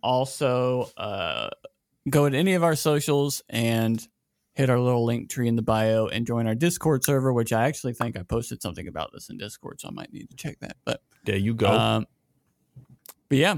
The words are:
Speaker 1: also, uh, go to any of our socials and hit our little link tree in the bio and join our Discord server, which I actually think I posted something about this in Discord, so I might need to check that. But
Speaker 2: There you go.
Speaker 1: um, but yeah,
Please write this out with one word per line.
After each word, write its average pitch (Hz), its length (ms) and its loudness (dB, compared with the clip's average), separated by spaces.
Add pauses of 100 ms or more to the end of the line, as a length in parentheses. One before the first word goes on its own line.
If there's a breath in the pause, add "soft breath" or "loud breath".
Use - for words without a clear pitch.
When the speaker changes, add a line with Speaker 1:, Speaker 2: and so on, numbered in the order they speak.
Speaker 1:
also, 127 960 0
uh, 85 520 -4 (580)
go 147 220 4
to 135 80 2
any 185 160 4
of 175 100 2
our 165 120 4
socials 147 760 2
and 113 500 2 (540)
hit 135 160 2
our 123 100 4
little 123 240 2
link 117 280 -2
tree 120 160 -2
in 117 80 2
the 117 80 0
bio 110 420 2
and 113 220 -2
join 117 180 0
our 110 80 0
Discord 156 500 0
server, 131 300 2
which 117 180 0
I 113 140 2
actually 139 280 -4
think 117 260 -6
I - 20 -8
posted 113 400 -6
something 82 260 -8
about 80 240 -8
this - 200 -18
in 95 80 -12
Discord, - 420 -14
so - 60 -16
I - 60 -10
might - 200 -14
need - 160 -16
to - 60 -20
check - 240 -12
that. - 260 -14
But - 160 -4 (220)
Speaker 2:
There 101 140 0
you 107 180 0
go. 110 200 2
Speaker 1:
um, 110 300 2 (1200)
but 135 100 4
yeah, 180 180 4